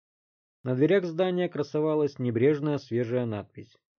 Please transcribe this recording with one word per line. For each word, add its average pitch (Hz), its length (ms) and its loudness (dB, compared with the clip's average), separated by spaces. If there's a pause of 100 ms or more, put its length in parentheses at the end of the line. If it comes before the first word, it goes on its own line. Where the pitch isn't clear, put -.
(640)
На 127 120 -2
дверях 175 320 4
здания 180 420 0
красовалась 151 720 -2
небрежная 139 580 2
свежая 123 480 -2
надпись: - 540 -10 (200)